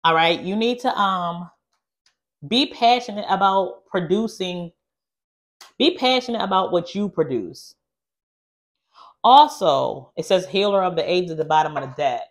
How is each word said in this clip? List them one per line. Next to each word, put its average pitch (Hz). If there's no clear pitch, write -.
All 165
right, 165
you 190
need 240
to, 254
um, 175
be 247
passionate 233
about 190
producing, 180
be 320
passionate 247
about 190
what 175
you 202
produce. 131
Also, 165
it -
says 185
healer 196
of 175
the 160
ages 180
at 156
the 156
bottom 156
of 139
the 131
deck. 127